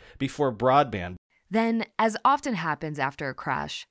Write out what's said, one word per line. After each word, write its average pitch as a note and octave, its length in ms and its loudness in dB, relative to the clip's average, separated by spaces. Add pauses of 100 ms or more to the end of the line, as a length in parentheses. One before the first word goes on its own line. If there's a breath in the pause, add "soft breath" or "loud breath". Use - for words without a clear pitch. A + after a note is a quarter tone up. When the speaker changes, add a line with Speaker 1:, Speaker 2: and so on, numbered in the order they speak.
(180 loud breath)
Speaker 1:
before C3+ 340 0
broadband. A2 640 2 (320)
Speaker 2:
Then, A3+ 360 0 (120)
as G#3+ 280 2
often C4+ 300 2
happens D#3 440 -4
after C#3+ 300 -4
a B2+ 60 -6
crash, D3 560 -6